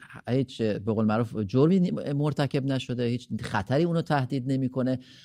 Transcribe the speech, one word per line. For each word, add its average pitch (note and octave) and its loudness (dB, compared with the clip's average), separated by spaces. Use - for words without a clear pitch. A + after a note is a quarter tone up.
هیچ B2 0
به G#2+ 0
قول A2 2
معروف A2 2
جرمی C3 4
نی-، F3+ 2
مرتکب C#3+ 0
نشده، B2+ -2
هیچ A#2+ -4
خطری B2+ 0
اونو E3+ 0
تهدید C3+ 0
نمی‌کنه. C3 0